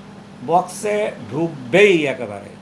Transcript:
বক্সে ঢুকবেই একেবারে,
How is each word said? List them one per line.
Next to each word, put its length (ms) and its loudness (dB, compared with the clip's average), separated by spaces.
বক্সে 640 0
ঢুকবেই 760 2
একেবারে, 420 -8